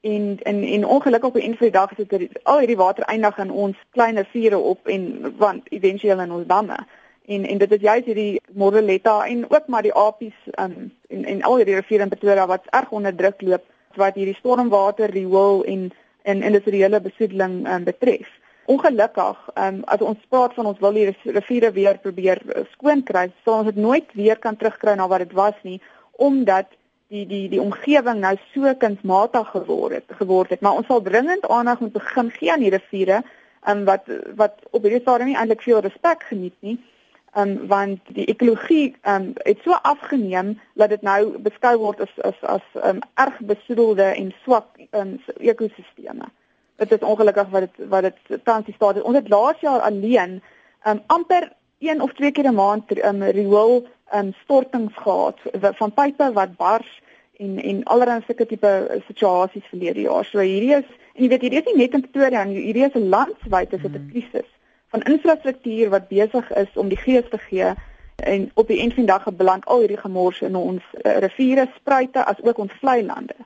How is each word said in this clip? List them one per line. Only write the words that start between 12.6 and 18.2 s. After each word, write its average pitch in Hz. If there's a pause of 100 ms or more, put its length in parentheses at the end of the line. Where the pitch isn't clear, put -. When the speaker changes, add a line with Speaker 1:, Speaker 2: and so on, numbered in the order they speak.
Speaker 1:
erg 262
onder 202
druk 190
loop, 180 (320)
wat 196
hierdie 196
stormwater, 214
riool 190
en, 190 (300)
en 196
industriële 202
besoedeling, 185
ehm, 180
betref. 180 (380)